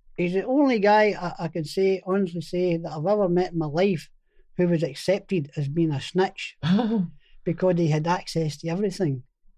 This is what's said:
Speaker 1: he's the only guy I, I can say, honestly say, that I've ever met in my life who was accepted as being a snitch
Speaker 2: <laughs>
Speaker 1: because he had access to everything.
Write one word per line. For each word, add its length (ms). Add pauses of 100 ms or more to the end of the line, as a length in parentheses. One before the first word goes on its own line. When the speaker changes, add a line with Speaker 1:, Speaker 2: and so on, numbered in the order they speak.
(180)
Speaker 1:
he's 160
the 100
only 360
guy 380
I, 260
I 40
can 160
say, 420
honestly 360
say, 340
that 160
I've 140
ever 240
met 220
in 60
my 60
life 460 (480)
who 100
was 140
accepted 760
as 120
being 240
a 100
snitch 560 (420)
Speaker 2:
<laughs> 440
Speaker 1:
because 340
he 100
had 180
access 520
to 100
everything. 540 (360)